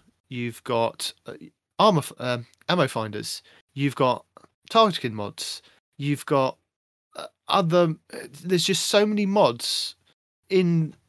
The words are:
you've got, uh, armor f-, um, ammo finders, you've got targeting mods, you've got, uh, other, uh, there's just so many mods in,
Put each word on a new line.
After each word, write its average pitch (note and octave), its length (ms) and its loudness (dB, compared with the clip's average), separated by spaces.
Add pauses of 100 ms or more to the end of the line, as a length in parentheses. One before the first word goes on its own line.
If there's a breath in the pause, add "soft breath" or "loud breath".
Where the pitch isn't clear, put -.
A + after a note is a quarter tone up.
(280)
you've A#2+ 380 -8
got, A#2 480 -2 (120)
uh, - 100 -14 (440)
armor F#3+ 200 6
f-, - 200 -4
um, A#2+ 280 -4 (200)
ammo D#3 200 2
finders, A2 540 -8 (320 soft breath)
you've C#3 220 -2
got B2+ 300 2 (440)
targeting F#3+ 440 2
mods, - 480 -10 (360 soft breath)
you've C#3+ 280 -4
got, C3+ 320 0 (580)
uh, - 120 -14 (200)
other, E3+ 480 2 (180)
uh, - 40 -12 (260)
there's F3 220 0
just F#3+ 220 0
so G#3 180 4
many G#3 200 0
mods F3+ 680 0 (540)
in, E3+ 460 2 (120)